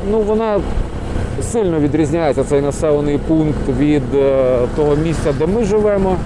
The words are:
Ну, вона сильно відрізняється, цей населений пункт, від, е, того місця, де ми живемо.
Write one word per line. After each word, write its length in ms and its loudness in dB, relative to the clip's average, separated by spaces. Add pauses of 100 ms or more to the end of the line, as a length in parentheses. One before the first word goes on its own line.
(120)
Ну, 80 2
вона 400 0 (800)
сильно 380 0
відрізняється, 640 0
цей 180 0
населений 560 0
пункт, 520 0 (100)
від, 360 0
е, 420 2 (180)
того 200 2
місця, 440 0
де 80 0
ми 160 0
живемо. 520 2 (100)